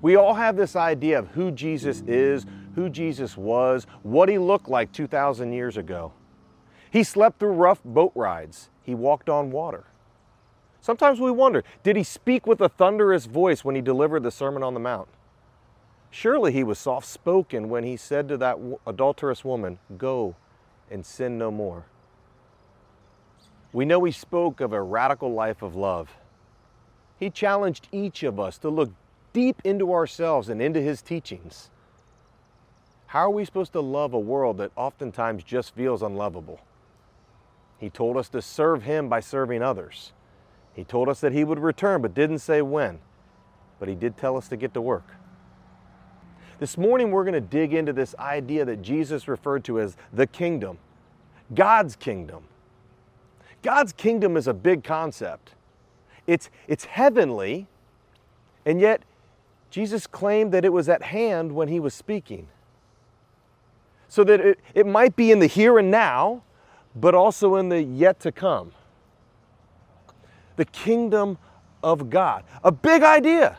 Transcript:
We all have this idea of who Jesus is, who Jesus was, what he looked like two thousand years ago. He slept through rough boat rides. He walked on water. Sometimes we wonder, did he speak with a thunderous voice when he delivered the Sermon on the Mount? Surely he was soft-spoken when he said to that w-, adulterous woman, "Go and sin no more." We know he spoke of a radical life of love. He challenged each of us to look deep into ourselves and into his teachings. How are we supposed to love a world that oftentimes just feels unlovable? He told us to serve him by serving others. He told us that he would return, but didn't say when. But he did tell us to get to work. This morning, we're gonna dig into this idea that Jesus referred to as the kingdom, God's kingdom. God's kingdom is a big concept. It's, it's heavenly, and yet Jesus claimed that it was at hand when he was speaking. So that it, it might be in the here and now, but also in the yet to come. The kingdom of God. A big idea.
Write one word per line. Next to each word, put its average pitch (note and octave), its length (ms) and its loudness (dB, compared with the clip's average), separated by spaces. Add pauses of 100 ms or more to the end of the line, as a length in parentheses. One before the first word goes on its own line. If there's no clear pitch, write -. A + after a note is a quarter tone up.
We F3+ 160 6
all G3+ 160 8
have A3 240 0
this G3 180 -2
idea D#3 420 0
of G2 120 -4
who F3+ 200 -4
Jesus C#3 580 -6
is, C3 380 0 (300)
who F3 140 -4
Jesus C#3 480 -8
was, B2 500 0 (140)
what C#3+ 260 4
he G#3 100 2
looked F#3 300 0
like A#2+ 240 -2
two D3+ 160 -8
thousand B2+ 460 -4
years B2 240 -6
ago. E2+ 340 -10 (800)
He A3 120 2
slept G#3+ 360 2
through G#3 140 0
rough F#3 320 4
boat C#3+ 300 2
rides. E2+ 540 -8 (120)
He B2 140 -10
walked C#3 340 -2
on D3 220 -2
water. D3 340 -10 (960)
Sometimes A#3+ 400 2
we B3+ 100 0
wonder, A#3+ 320 4 (200)
did G3 120 4
he G3+ 80 0
speak - 420 -2
with A3 140 2
a F#3+ 80 4
thunderous F#3+ 600 2
voice D#3 360 0
when C3+ 120 -2
he C3+ 60 -2
delivered C3+ 420 0
the B2 80 -4
Sermon C#3 300 -6
on B2+ 120 -4
the A#2+ 80 -8
Mount? A#2 260 -6 (1040)
Surely A3+ 400 0
he C3 140 0
was G#2 120 -4
soft-spoken C3+ 920 -4
when A#2+ 160 -4
he B2 100 -8
said C#3+ 320 -6
to C#3+ 100 -6
that B2+ 180 -2
w-, B2 300 -12
adulterous C3+ 600 -4
woman, G#2 340 -6 (180)
"Go A#2+ 380 -6 (560)
and G2 140 -14
sin A#2+ 320 -8
no A2+ 120 -6
more." F#2+ 360 -10 (1900)
We B2+ 140 -2
know F3 180 2
he E3+ 80 0
spoke F3 480 -4
of A#2 140 -4
a G#2 80 -2
radical B2 500 -4
life A2 300 -6
of F2+ 140 -12
love. F#2 340 -6 (1080)
He F#3+ 120 -8
challenged G3+ 640 -2
each G3 300 -8
of A2+ 140 -4
us F#2+ 200 -8
to D#3 120 -8
look D3 200 -2 (420)
deep B3+ 320 -2
into G3 300 -2
ourselves D#3+ 560 -2
and A2 120 -6
into D#3+ 180 -2
his C#3+ 220 -4
teachings. F#2 680 -14 (1400)
How D3 140 0
are G3 100 4
we G#3 140 -2
supposed F#3+ 280 -6
to E3 80 -4
love C#3 320 -4
a A#2 60 0
world A2+ 400 -2
that G2+ 160 -8
oftentimes A#2 680 -6
just B2 300 -6
feels A#2+ 300 -4
unlovable? F#2 560 -10 (1200)
He G#2+ 100 -12
told A#2+ 260 -4
us B2+ 140 -6
to A2+ 140 -8
serve D#3 400 -2
him C#3+ 260 -6
by A#2 120 -2
serving A#2+ 420 -6
others. G#2+ 480 -8 (640)
He F#2 80 -14
told B2 260 -2
us C#3 120 -4
that C#3+ 100 0
he D3 120 0
would D3+ 140 -2
return, D#3+ 440 -2
but G#2 120 -4
didn't D3+ 260 -2
say D3+ 220 0
when. C3+ 380 -4 (800)
But G2 80 -8
he G2 80 -6
did A2 220 -6
tell C3 200 -4
us B2 120 -12
to B2 80 -10
get A#2 160 -8
to A#2+ 80 -6
work. A#2 260 -4 (1500)
This - 180 -8
morning, A3+ 320 2
we're F#3+ 160 0
gonna F3 160 -2
dig C#3+ 320 -2
into D#3 200 -2
this B2+ 260 -4
idea C#3+ 460 -4
that A2 160 -6
Jesus C#3 460 -4
referred C#3 380 -4
to A2+ 140 -4
as G2+ 180 -6 (140)
the B2+ 160 2
kingdom, C3 500 -6 (760)
God's F#3+ 420 4
kingdom. D#2+ 480 -10 (1160)
God's B3+ 320 2
kingdom G#3 420 0
is C3 120 0
a B2 60 0
big D3 300 2
concept. D3+ 680 -8 (760)
It's, - 240 0 (180)
it's D3+ 180 -4
heavenly, E3 840 0 (1000)
and D#3+ 140 0
yet G#3+ 220 4 (680)
Jesus G#3 380 -6
claimed G#3 460 0
that F#3 100 4
it F#3+ 80 4
was E3+ 160 2
at D#3+ 160 2
hand F3+ 480 -2
when D3+ 160 -2
he E3+ 120 -2
was D3 140 -4
speaking. A2+ 540 -10 (1600)
So G#3 160 4
that G3+ 160 8
it, G3 200 4 (140)
it G3+ 120 6
might G#3+ 300 4
be A3+ 160 6
in G#3+ 80 8
the E3 80 8
here A3 320 6
and F#3+ 120 4
now, G#3 520 0 (520)
but E3 180 4
also F#3+ 420 4
in F#3+ 140 0
the E3+ 120 0
yet D3+ 400 2
to D#3+ 100 -4
come. A2 400 -4 (1800)
The D#3 100 -2
kingdom G#3 720 -2 (420)
of D3+ 300 0
God. C#3+ 320 2 (200)
A F#3 80 8
big D4+ 300 4
idea. D#4 580 6